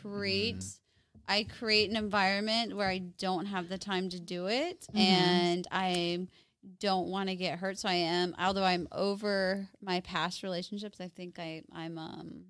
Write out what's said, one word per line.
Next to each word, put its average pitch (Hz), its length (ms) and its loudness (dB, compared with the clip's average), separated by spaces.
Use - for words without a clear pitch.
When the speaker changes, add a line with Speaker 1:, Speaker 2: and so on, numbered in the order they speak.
Speaker 1:
create, 202 560 -2
Speaker 2:
Mm. 95 220 -10
Speaker 1:
I 202 160 2
create 214 320 4
an 214 60 0
environment 208 800 2
where 202 120 0
I 185 120 0
don't 185 480 -2
have 185 220 -2
the 185 100 -6
time 190 300 -2
to 180 100 -8
do 175 280 -6
it, 269 340 -2
Speaker 3:
Mm-hmm. 214 60 0
Speaker 1:
and 180 760 6
I 180 560 0
don't 190 280 2
wanna 190 280 -2
get 175 240 -2
hurt. 190 200 -4
So - 100 -2
I 185 60 2
am, 175 440 2
although 190 240 2
I'm 180 280 2
over 196 760 0
my 180 200 -2
past 175 420 -4
relationships, 202 580 -6
I 180 60 -10
think 180 320 -12
I, 160 320 -10
I'm, 165 260 -8
um, 160 520 -12